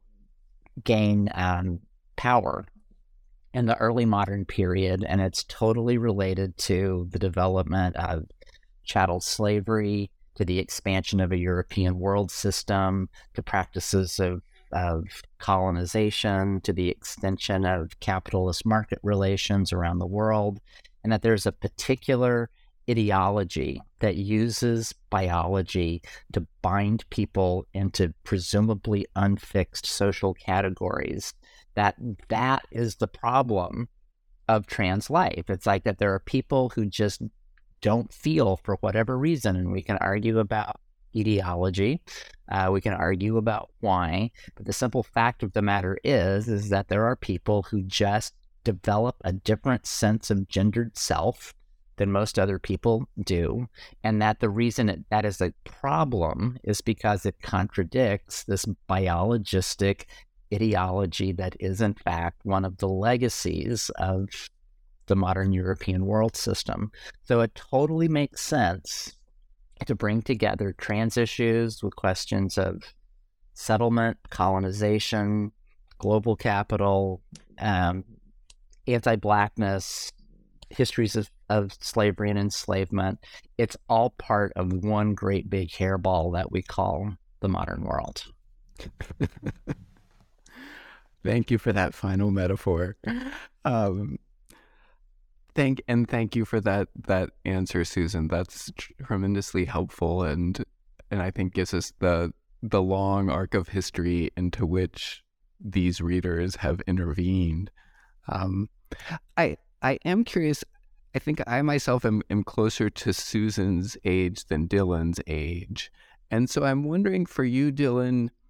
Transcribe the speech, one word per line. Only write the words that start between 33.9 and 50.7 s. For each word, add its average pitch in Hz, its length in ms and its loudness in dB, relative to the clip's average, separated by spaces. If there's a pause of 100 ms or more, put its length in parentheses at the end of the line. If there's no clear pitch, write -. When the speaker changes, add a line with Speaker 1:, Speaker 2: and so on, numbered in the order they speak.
Speaker 1:
of 110 200 4
trans 98 420 0
life. 139 400 0
It's 92 160 -2
like 98 180 2
that 101 140 0
there 101 160 4
are 98 60 0
people 131 500 0
who 113 160 -2
just 101 380 -2 (580)
don't 113 320 2
feel 139 440 2
for - 240 -2
whatever 113 360 0
reason, 131 380 2
and 90 160 0
we 92 100 -2
can 101 160 -2
argue 107 400 2
about 107 420 -2 (360)
etiology, 98 880 2 (500)
uh, 95 200 2
we 95 100 2
can 104 120 -2
argue 95 440 0
about 110 320 -2 (100)
why, 92 500 0 (260)
but - 100 -16
the 110 80 -4
simple 123 280 0
fact 117 420 0
of 101 100 -6
the 107 80 2
matter 101 420 0
is, 104 440 2
is 104 220 0
that 98 180 2
there 104 180 2
are 123 100 2
people 104 480 0
who 104 200 -2
just 101 500 0 (300)
develop 107 600 0
a 87 100 0
different 110 540 0
sense 110 420 0
of 98 180 2
gendered 104 500 0